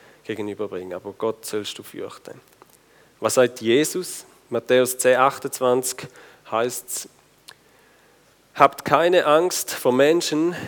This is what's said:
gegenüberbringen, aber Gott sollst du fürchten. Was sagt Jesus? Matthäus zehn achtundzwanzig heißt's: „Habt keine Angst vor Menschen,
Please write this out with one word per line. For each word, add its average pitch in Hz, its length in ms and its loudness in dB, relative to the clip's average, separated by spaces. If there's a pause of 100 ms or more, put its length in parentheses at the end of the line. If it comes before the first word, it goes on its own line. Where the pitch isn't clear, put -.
(260)
gegenüberbringen, 101 680 -8
aber 95 240 -12
Gott - 280 -6
sollst - 340 -8
du 104 40 -16
fürchten. - 580 -16 (800)
Was 110 140 -2
sagt 123 260 2
Jesus? 147 640 0 (240)
Matthäus 123 480 0
zehn 127 200 4
achtundzwanzig 131 880 0 (440)
heißt's: - 560 -6 (1500)
„Habt - 280 2
keine 165 420 4
Angst 160 460 2
vor - 220 0
Menschen, 156 600 2 (140)